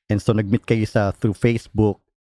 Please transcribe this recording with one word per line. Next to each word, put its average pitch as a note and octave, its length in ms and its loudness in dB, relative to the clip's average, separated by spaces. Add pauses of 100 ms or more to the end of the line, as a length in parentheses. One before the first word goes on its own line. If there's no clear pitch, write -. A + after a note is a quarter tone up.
(100)
And G#2 80 2
so - 160 0
nag-meet G#2 320 -2
kayo A2+ 220 0
sa, G2+ 260 0
through G#2+ 240 -4
Facebook. A2 640 0 (300)